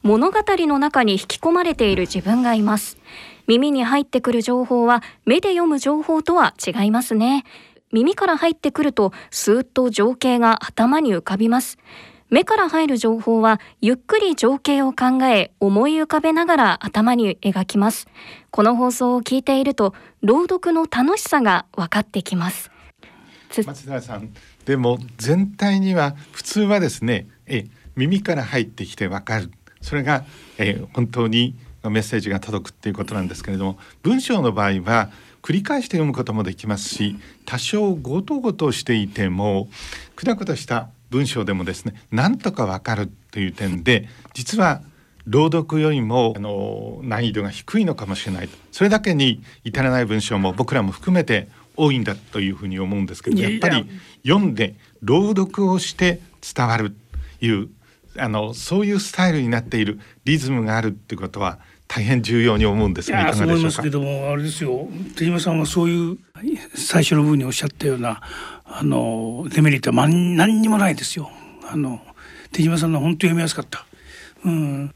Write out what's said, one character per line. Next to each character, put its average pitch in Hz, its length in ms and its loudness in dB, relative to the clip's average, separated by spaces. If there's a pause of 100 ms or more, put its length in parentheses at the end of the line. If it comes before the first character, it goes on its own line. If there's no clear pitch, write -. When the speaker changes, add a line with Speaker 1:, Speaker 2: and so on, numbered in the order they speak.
Speaker 1:
物 226 260 4
語 427 160 2
の 330 320 2
中 277 280 2
に 202 80 2
引 196 60 0
き - 40 -8 (140)
込 330 140 0
ま 349 120 2
れ 339 100 0
て 220 140 2
い 196 80 2
る 185 60 -2
自 180 180 -4
分 220 240 2
が 240 100 2
い 220 80 2
ま 208 160 2
す。 - 200 -8 (500)
耳 254 240 4
に 262 140 0
入 277 160 2
っ 277 40 -2
て 254 140 -2
く 247 140 0
る 233 80 2
情 247 240 0
報 240 200 2
は 240 160 4 (240)
目 262 140 4
で 403 100 0
読 349 180 2
む 294 120 2
情 302 240 0
報 311 180 2
と 330 140 0
は 311 180 4 (100)
違 196 240 0
い 214 40 4
ま 233 100 2
す 233 140 -4
ね。 254 300 2 (480)
耳 254 200 4
か 392 140 0
ら 320 100 2
入 339 140 2
っ - 20 -2
て 285 180 -2
く 311 120 -2
る 285 80 2
と、 196 220 0 (180)
ス - 220 0
ー 247 60 4
ッ 262 40 -2
と 254 260 0
情 220 260 2
景 247 220 0
が 226 280 2
頭 254 340 2
に 240 160 2
浮 165 60 -2
か 190 160 -4
び 220 100 2
ま 240 140 2
す。 - 160 -12 (520)
目 339 140 6
か 440 140 2
ら 381 100 4
入 320 200 2
る 269 100 0
情 226 220 0
報 226 220 2
は 220 200 4 (200)
ゆ 220 120 4
っ - 20 4
く 427 240 0
り 381 160 2
情 269 240 2
景 277 220 2
を 262 100 0
考 262 360 2
え、 208 240 2 (100)
思 202 260 4
い 311 140 2
浮 311 40 0
か 311 140 0
べ 320 140 2
な 339 120 2
が 339 120 4
ら 202 240 4
頭 214 340 2
に 208 260 0
描 185 220 0
き - 140 -2
ま 202 140 4
す。 - 180 -10 (420)
こ - 120 2
の 240 120 6
放 247 160 2
送 247 240 0
を 247 60 0
聞 254 160 -2
い 262 60 -2
て 269 180 2
い - 20 2
る 269 120 0
と、 196 180 2 (300)
朗 240 260 6
読 359 240 0
の 320 180 2
楽 285 260 2
し - 40 -4
さ 302 180 0
が 190 340 2
分 175 140 -4
か 208 140 0
っ - 20 -4
て - 180 -4
き - 140 -6
ま 175 140 0
す。 - 200 -12 (800)
つ-、 220 160 -2
Speaker 2:
松 147 180 -14
平 131 180 -8
さ 113 160 -12
ん、 107 160 -14 (320)
で 135 100 0
も 123 240 0 (180)
全 175 340 0
体 202 280 0
に 190 160 0
は 143 200 0 (180)
普 - 100 -16
通 - 180 -2
は 202 200 4
で 156 80 0
す - 160 -6
ね、 117 220 -2 (200)
え、 107 200 -6 (280)
耳 170 260 0
か 175 140 -2
ら 131 80 -4
入 113 200 -4
っ - 20 -2
て - 200 -12
き - 100 -18
て 98 120 -4
分 95 140 -6
か 110 180 -4
る。 82 120 -10 (300)
そ - 140 -8
れ 143 80 -2
が、 139 220 0 (320)
え 101 220 -2
ー、 95 140 -10
本 120 140 -2
当 120 200 -2
に 120 280 0 (280)
メ 110 160 0
ッ - 40 0
セ 113 140 -6
ー - 20 0
ジ 104 100 -6
が 98 100 -4
届 107 320 -8
く - 20 -20
っ - 0 -
て - 160 -8
い 95 40 -4
う - 20 -6
こ 98 100 -8
と 107 100 -10
な 98 60 -4
ん 90 60 -4
で 87 80 -8
す - 80 -14
け - 80 -8
れ 95 60 -4
ど 95 80 -4
も、 95 120 -6 (260)
文 247 180 2
章 214 200 0
の 120 100 2
場 101 160 0
合 95 140 0
は 107 280 0 (320)
繰 - 120 -4
り 196 100 0
返 285 180 -2
し - 80 -10
て 180 80 -2
読 156 80 2
む 139 80 0
こ 123 100 -4
と 113 100 -6
も 110 100 -2
で 92 120 -4
き - 120 -10
ま 104 100 -2
す 101 120 -8
し、 101 280 -4 (280)
多 127 120 -8
少 208 380 0
ゴ 143 260 -4
ト 277 180 -4
ゴ 240 140 -2
ト 147 180 0
し - 120 -6
て 120 120 0
い 101 120 -2
て 101 220 -4
も、 98 380 -2 (480)
く - 100 -12
だ 226 100 2
く 202 100 -8
だ 151 100 -4
し - 100 -12
た 120 240 -6 (200)
文 131 160 0
章 113 200 -4
で 98 80 -2
も 92 100 -4
で 90 100 -6
す - 120 -14
ね、 107 80 -6 (180)
な 131 180 2
ん 262 80 0
と - 140 -4
か 123 140 -4
分 95 180 -6
か 113 120 -2
る 101 160 -6 (200)
と 107 80 -8
い 95 80 -2
う 90 40 -4
点 90 320 -6
で、 107 240 0 (260)
実 127 260 -6
は 156 220 2 (440)
朗 147 260 4
読 156 300 0
よ 156 100 2
り 139 100 0
も、 113 340 2
あ 104 40 -8
の、 104 640 -8
難 117 200 -4
易 107 100 -2
度 104 100 -2
が 101 60 -6
低 - 300 -4
い 208 60 2
の 160 100 -2
か 104 100 -10
も 95 100 -6
し - 120 -10
れ 95 60 -6
な 90 100 -8
い。 - 60 -12 (220)
そ - 120 0
れ 202 60 6
だ 214 100 4
け 196 140 0
に 127 300 2 (200)
至 120 180 -4
ら 131 80 2
な 127 100 2
い 120 60 2
文 104 160 0
章 101 180 -2
も 95 140 0
僕 135 220 -4
ら 117 80 2
も 95 80 -2
含 - 220 -2
め 175 100 4
て 101 260 -2 (260)
多 151 160 4
い 131 60 0
ん 113 60 -2
だ 101 120 -4
と - 240 -10
い 95 120 -2
う 95 40 -6
ふ - 80 -14
う 98 40 -8
に 92 120 -6
思 95 180 -4
う 98 40 -2
ん 95 40 0
で 90 100 -12
す - 80 -20
け - 80 -2
ど、 208 60 2
Speaker 3:
い - 40 2
や - 80 0
い 220 100 -4
や。 - 0 -
Speaker 2:
や 175 80 0
っ - 20 4
ぱ 143 80 2
り 104 120 -6 (340)
読 190 220 4
ん 143 80 0
で 104 220 -2 (260)
朗 165 280 2
読 196 400 0
を 185 100 2
し - 140 -8
て 175 280 0 (340)
伝 123 120 0
わ 113 100 0
る 104 180 -4 (440)
と 120 60 -4
い 104 160 2
う、 - 80 -8 (480)
あ 131 100 -4
の、 107 260 -4
そ 180 280 -2
う 208 40 2
い 202 80 0
う 196 60 2
ス - 120 -6
タ 185 180 2
イ 165 40 2
ル 147 80 0
に 120 60 0
な 117 120 0
っ 120 40 -6
て 120 140 -6
い 107 80 2
る、 104 140 -4 (260)
リ 151 120 2
ズ 131 140 -4
ム 120 120 0
が 110 140 0
あ 113 40 0
る 110 80 -2
っ - 20 -4
て 107 240 -12
こ 95 140 -10
と 101 100 -10
は 90 200 -4 (280)
大 110 160 -6
変 120 180 2
重 117 220 2
要 110 140 4
に 107 80 4
思 104 200 2
う 98 40 2
ん 90 40 0
で - 80 -4
す - 100 -6
が、 - 100 0
Speaker 3:
い - 40 2
や、 - 40 2
Speaker 2:
い - 40 0
か 107 60 0
が 160 60 2
で 165 80 4
し 165 120 2
ょ - 20 2
う 156 40 0
か？ - 0 -
Speaker 3:
そ 151 160 -4 (120)
う - 20 -2
思 139 60 -4
い 139 40 -4
ま - 0 -
す 139 100 -6
け - 20 -6
ど - 20 -6
も、 143 60 -2
あ 143 40 -2
れ 147 80 -4
で 156 60 -4
す - 140 -8
よ、 135 240 -4 (280)
手 160 100 -2
島 170 140 2
さ 165 120 0
ん 160 80 0
は 151 60 0
そ 170 180 0
う 170 60 2
い 170 240 0
う - 40 -12 (580)
最 - 280 0
初 165 120 2
の 151 80 6
部 151 60 4
分 147 100 4
に 127 60 -2
お 131 40 -4
っ - 20 -6
し - 120 -4
ゃ 147 40 -4
っ - 20 -4
た - 180 -6
よ 131 80 0
う 123 40 -6
な、 117 220 -4 (440)
あ - 180 -10
の、 120 680 -2
デ 156 120 2
メ 151 100 6
リ 135 60 2
ッ - 20 -2
ト 127 120 -2
は 117 40 0
ま 135 120 4
ん-、 175 280 2
何 214 260 4
に 220 80 4
も 214 80 4
な 196 120 4
い 147 60 -2
で - 80 -10
す - 140 -8
よ。 147 140 -10 (380)
あ - 60 -10
の、 131 260 -4 (500)
手 165 120 0
島 165 140 2
さ 160 100 0
ん 160 40 0
の 151 80 0
本 160 180 0
当 180 100 2
読 165 80 4
み 165 60 2
や 165 60 -2
す - 80 -6
か 143 60 -8
っ - 80 -12
た。 - 160 -14 (580)
う 180 60 2
ん。 143 460 -2